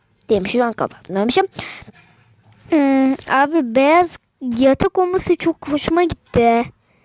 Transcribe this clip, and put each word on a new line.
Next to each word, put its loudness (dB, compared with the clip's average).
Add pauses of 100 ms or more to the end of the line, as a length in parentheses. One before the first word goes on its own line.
(300)
Demiş, -2
ben 0
kapatmamışım. -2 (1200)
Hmm, 2 (180)
abi, 0
beyaz 2 (400)
yatak 2
olması 0
çok -4
hoşuma 0
gitti. 0 (420)